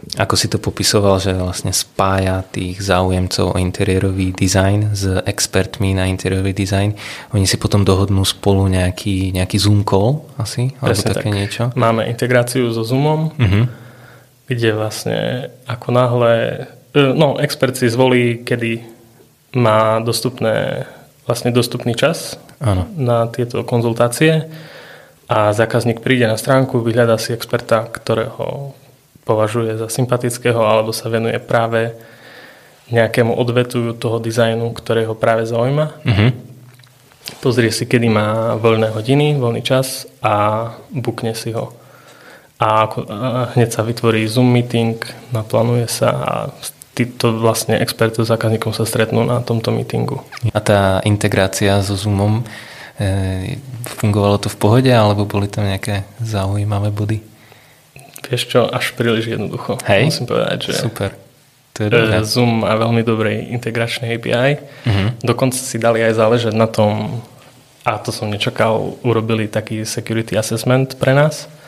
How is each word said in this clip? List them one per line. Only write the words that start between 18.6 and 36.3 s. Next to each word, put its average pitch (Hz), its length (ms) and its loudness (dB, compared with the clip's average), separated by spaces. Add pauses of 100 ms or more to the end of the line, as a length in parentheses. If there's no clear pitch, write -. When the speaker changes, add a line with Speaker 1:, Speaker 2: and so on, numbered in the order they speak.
Speaker 2:
má 110 460 4
dostupné 113 880 -2 (380)
vlastne 120 320 0
dostupný 120 400 -2
čas 160 400 -2 (240)
Speaker 1:
Áno. 95 340 0
Speaker 2:
na 120 380 0
tieto 120 320 -4
konzultácie 120 840 2 (840)
a 107 240 4
zákazník 113 480 0
príde 123 240 2
na 110 80 0
stránku, 131 480 0
vyhľadá 117 320 2
si - 160 -2
experta, 113 560 -2
ktorého - 880 -6 (480)
považuje 110 560 0
za 113 80 -6
sympatického, 120 720 -2
alebo 110 320 2
sa - 160 -8
venuje 113 320 -2
práve 113 560 0 (960)
nejakému 113 400 4
odvetu 120 640 0
toho 117 240 -2
dizajnu, 113 560 0
ktoré 113 320 -2
ho 110 80 -4
práve 113 320 0
zaujíma. 135 560 0
Speaker 1:
Mhm. 107 240 4 (1120)